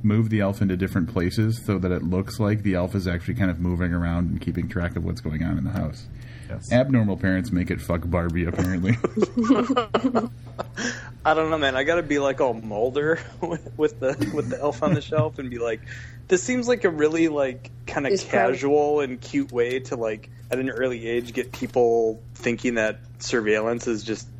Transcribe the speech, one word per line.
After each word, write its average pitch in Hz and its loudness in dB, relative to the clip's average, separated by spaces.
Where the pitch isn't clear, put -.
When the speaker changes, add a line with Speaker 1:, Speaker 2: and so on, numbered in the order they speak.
Speaker 1:
move 110 4
the 107 2
elf 101 2
into 95 4
different 90 0
places 107 2
so 98 2
that 90 2
it 82 0
looks 92 0
like 104 2
the 98 2
elf 87 0
is 90 0
actually 87 -2
kind 95 2
of 85 -2
moving 87 2
around 85 0
and 82 -2
keeping 85 -2
track 87 -2
of 85 -2
what's 87 -4
going 78 -2
on 82 0
in - 0
the - -2
house. - -4
Speaker 2:
Yes. - -10
Speaker 1:
Abnormal 120 4
parents 92 0
make 90 0
it 85 0
fuck 85 0
Barbie, 85 0
apparently. 92 0
<laughs> 233 2
Speaker 3:
I 156 6
don't 160 2
know, 160 0
man. 135 2
I 131 2
gotta 165 2
be 143 0
like 139 2
all 127 2
Mulder 123 0
<laughs> - -10
with, 170 -6
with 151 0
the, 135 -2
with 131 -2
the 127 -6
elf 143 -2
on 151 4
the 143 0
shelf 156 0
and 131 -8
be 120 -8
like, 113 -2
"This 185 4
seems 247 0
like 240 2
a 185 6
really, 160 4
like, 135 -2
kinda 143 0
Speaker 4:
It's 196 0
prob- 120 4
Speaker 3:
casual 147 2
and 127 -4
cute 135 -2
way 120 0
to, 127 -6
like, 110 -4
at 127 -2
an 131 0
early 120 -2
age 120 -2
get 123 -4
people 117 2
thinking 120 -2
that 107 0
surveillance 113 0
is 110 -2
just 107 -8